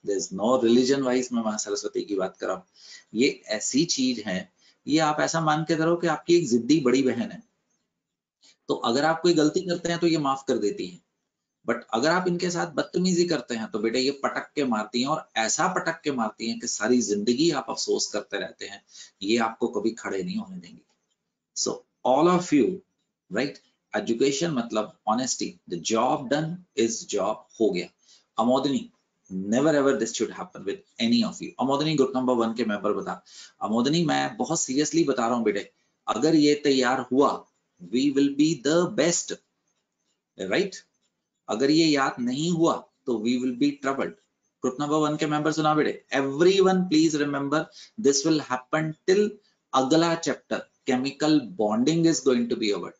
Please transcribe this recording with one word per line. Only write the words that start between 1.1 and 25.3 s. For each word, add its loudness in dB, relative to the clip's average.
मैं 0
माँ -4
सरस्वती -4
की -4
बात -4
कर -8
रहा -2
हूँ। -16
ये 0
ऐसी -2
चीज -2
है, -6
ये 2
आप 0
ऐसा 0
मान 0
के 0
धरो 2
कि -4
आपकी 2
एक 2
जिद्दी 4
बड़ी 2
बहन 0
है। -16
तो 0
अगर -2
आप 0
कोई 2
गलती 2
करते -6
हैं -2
तो 0
ये 2
माफ -2
कर 0
देती -4
हैं, -18
but -2
अगर 2
आप 0
इनके -2
साथ -4
बदतमीजी 0
करते -4
हैं -6
तो -6
बेटा 0
ये 0
पटक -6
के -2
मारती -2
हैं, 0
और -4
ऐसा 0
पटक -4
के -2
मारती -4
हैं -6
कि -10
सारी 2
जिंदगी 0
आप -4
अफसोस -2
करते -6
रहते -10
हैं, -18
ये 2
आपको -2
कभी -2
खड़े -6
नहीं -6
होने -10
देंगे। -20
So -4
all 6
of -2
you, 6
right, -4
Education 0
मतलब -4
honesty, -2